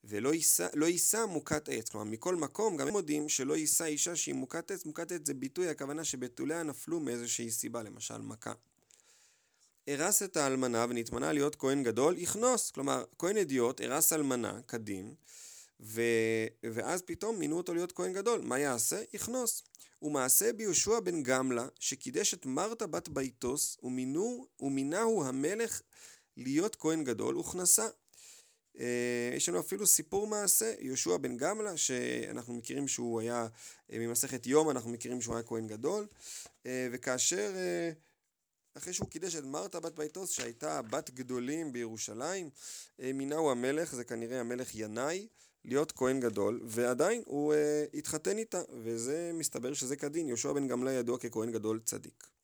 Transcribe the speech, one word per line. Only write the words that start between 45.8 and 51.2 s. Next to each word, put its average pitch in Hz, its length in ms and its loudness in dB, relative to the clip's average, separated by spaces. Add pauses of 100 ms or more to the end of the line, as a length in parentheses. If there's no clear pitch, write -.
כהן 131 280 2
גדול, 110 440 2
ועדיין 123 600 2
הוא, 147 280 2
אה, 151 300 4 (100)
התחתן 156 440 -2
איתה, 208 240 -4 (220)
וזה 131 500 -2
מסתבר 139 400 -4
שזה 135 220 -2
כדין. 151 320 -2
יהושע 123 240 -2
בן 143 160 0
גמלא 123 220 0
ידוע 123 280 0
ככהן 113 340 -2